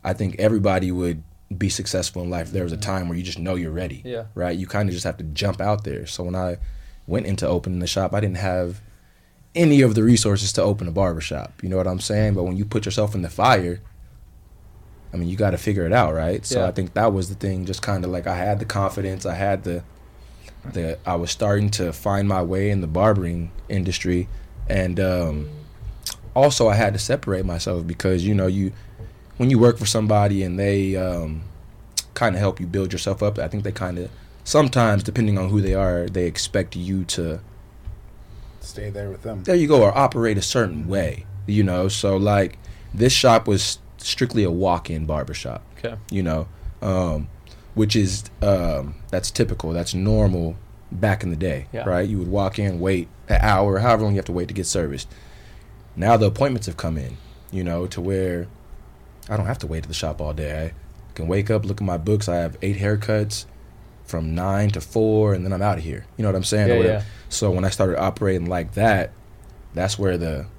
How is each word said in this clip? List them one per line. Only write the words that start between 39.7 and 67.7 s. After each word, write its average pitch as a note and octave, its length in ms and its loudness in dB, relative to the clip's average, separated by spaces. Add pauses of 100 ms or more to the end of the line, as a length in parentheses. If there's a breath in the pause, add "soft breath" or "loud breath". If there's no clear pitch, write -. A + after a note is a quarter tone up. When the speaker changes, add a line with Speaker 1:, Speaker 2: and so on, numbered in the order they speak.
Speaker 1:
or G2+ 140 6
operate A#2 400 2
a G2 60 0
certain E2+ 440 0
way, F2 380 -2 (220)
you G#2 160 4
know? F#2 260 2
So, G2 300 2
like, G2+ 400 4 (340 loud breath)
this A#2 180 4
shop A2+ 380 6
was G2+ 300 0 (180)
strictly - 480 0
a F2+ 60 2
walk-in E2+ 560 0
barbershop. C#2+ 560 -6 (160)
Speaker 2:
Okay. A#2 180 -8 (140)
Speaker 1:
You G2 120 -2
know, D#2 240 -2 (360 loud breath)
um, F2 460 -2 (460 loud breath)
which G#2+ 220 2
is, G2 280 0 (180)
um, E2 540 0 (140)
that's F#2 200 -2
typical, G2 420 -2
that's E2+ 220 -4
normal F#2+ 600 2 (360)
back G2 300 0
in F#2 80 -4
the E2 60 -4
day, D2+ 360 -4
Speaker 2:
Yeah. - 160 -4
Speaker 1:
right? F2+ 180 2
You G#2 120 -2
would F2 100 -4
walk G2 300 0
in, F#2+ 220 0
wait F#2 280 0 (220)
an G2+ 100 4
hour, G2+ 380 4
however A2+ 240 4
long G#2 100 2
you G2 60 2
have F2+ 80 -4
to F2+ 60 -6
wait F2+ 160 -2
to G2 60 -8
get F#2+ 120 -4
serviced. C#2+ 420 -4 (880 loud breath)
Now A2 220 6
the G#2+ 80 6
appointments A#2+ 400 0
have E2 100 -8
come D#2+ 220 -4
in, B1 180 -8 (340 loud breath)
you F#2 140 -4
know, F2 220 -2
to - 160 -8
where F#2 440 -2 (840)
I G#2+ 80 0
don't G2+ 80 0
have B2 140 -4
to - 60 -8
wait D#2+ 180 -4
at D2+ 40 -12
the D#2+ 60 -10
shop D#2 260 -4
all D2+ 140 -4
day. D#2 320 -4
I E2 60 -8 (420)
can D#2+ 140 -6
wake G2+ 220 0
up, G#2+ 140 2
look G2+ 160 -4
at G#2 60 -2
my F2+ 100 0
books, G#2 320 0
I F2 80 0
have E2+ 240 -2
eight G2 160 -2
haircuts G#2 720 -2 (580)
from D#2+ 300 -4
nine G2 360 2
to F#2+ 100 -2
four, G#2+ 540 4
and F2+ 100 -2
then F#2+ 80 -2
I'm F#2 100 -2
outta G2 180 2
here. D#2 240 -8 (120)
You A2+ 60 -2
know G#2+ 60 2
what F#2+ 80 2
I'm F#2+ 80 0
saying? G#2+ 240 2
Or A#2+ 40 6
Speaker 2:
Yeah, A#2+ 60 6
Speaker 1:
whatever. A2 200 4
Speaker 2:
yeah. G#2 40 -4 (260 loud breath)
Speaker 1:
So - 240 0
when F2+ 120 2
I F#2+ 60 4